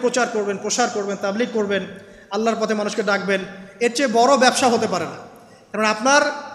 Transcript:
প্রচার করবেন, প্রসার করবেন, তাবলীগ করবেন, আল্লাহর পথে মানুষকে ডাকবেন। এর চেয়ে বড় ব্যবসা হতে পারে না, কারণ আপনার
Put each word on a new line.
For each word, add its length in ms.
প্রচার 260
করবেন, 300
প্রসার 320
করবেন, 320
তাবলীগ 320
করবেন, 340
আল্লাহর 280
পথে 140
মানুষকে 300
ডাকবেন। 380
এর 140
চেয়ে 200
বড় 240
ব্যবসা 300
হতে 200
পারে 180
না, 120
কারণ 140
আপনার 680